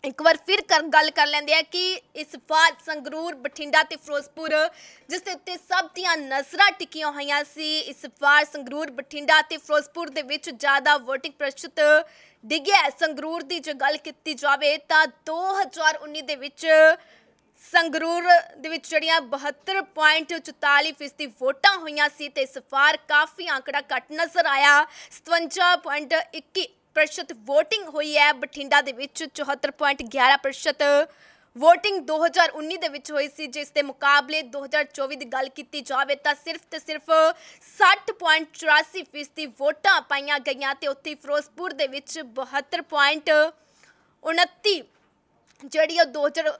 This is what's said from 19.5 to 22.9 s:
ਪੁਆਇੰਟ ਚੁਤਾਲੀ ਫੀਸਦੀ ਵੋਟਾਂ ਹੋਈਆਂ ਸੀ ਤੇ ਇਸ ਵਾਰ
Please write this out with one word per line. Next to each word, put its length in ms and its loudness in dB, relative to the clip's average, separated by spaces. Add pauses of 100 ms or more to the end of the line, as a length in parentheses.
ਪੁਆਇੰਟ 400 2
ਚੁਤਾਲੀ 580 0
ਫੀਸਦੀ 340 -12 (140)
ਵੋਟਾਂ 380 2
ਹੋਈਆਂ 300 -2
ਸੀ 200 -10
ਤੇ 140 -6
ਇਸ 160 -8 (140)
ਵਾਰ 240 2 (120)